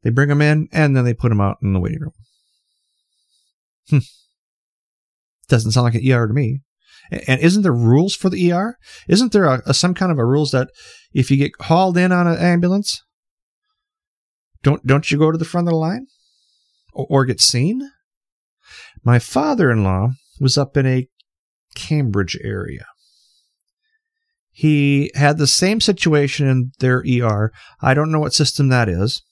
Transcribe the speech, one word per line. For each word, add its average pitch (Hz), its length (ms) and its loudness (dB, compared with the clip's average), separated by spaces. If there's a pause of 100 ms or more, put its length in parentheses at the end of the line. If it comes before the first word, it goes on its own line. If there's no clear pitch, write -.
They 110 80 -2
bring 139 200 2
'em 143 100 2
in, 151 320 2
and 143 240 2
then 123 80 2
they 120 100 0
put 117 180 0
'em 104 100 2
out 98 180 -2
in 98 140 -2
the 92 60 0
waiting - 200 -4
room. - 120 -10 (1800)
Hmm. 147 80 2 (1500)
Doesn't 113 240 0
sound 123 120 0
like 117 100 0
an 110 80 -4
E 131 100 2
R 117 140 0
to 107 60 -4
me. 135 300 -4 (500)
A-, - 180 -8
and 131 100 2
isn't 185 220 2
there 175 100 2
rules 123 420 2
for 190 160 -2
the 175 160 -2
E 170 40 4
R? 196 280 -4 (300)
Isn't 220 240 2
there 196 120 4
a, 127 220 2
a, - 80 0
some 180 180 0
kind 180 180 -4
of 151 80 -2
a 117 60 0
rules 139 280 0
that 131 180 -2 (420)
if - 180 0
you 139 60 4
get 139 240 0
hauled 180 380 2
in 180 140 2
on 175 140 2
an 170 120 0
ambulance, 175 640 -2 (1600)
don't, 139 240 0
don't 139 240 2
you 147 80 0
go 156 120 4
to 160 60 -2
the 165 80 -4
front 175 240 -4
of 170 40 0
the 160 40 0
line? 190 300 -4 (880)
O-, 135 160 -8
or 135 160 2
get - 160 -2
seen? 220 480 -2 (1120)
My 120 140 4
father-in-law 123 960 0 (280)
was 131 160 0
up 143 220 -2
in 131 80 0
a 127 200 -2 (680)
Cambridge 107 680 -4
area. 95 440 -10 (1600)
He 143 640 0
had 147 220 2
the 151 100 0
same 208 360 0
situation 147 680 0
in 131 300 0
their 127 260 0
E 123 160 0
R. 107 320 -2 (300)
I 131 100 2
don't 151 180 0
know 156 100 -2
what 147 120 -4
system 139 360 0
that 123 200 2
is. 95 420 -4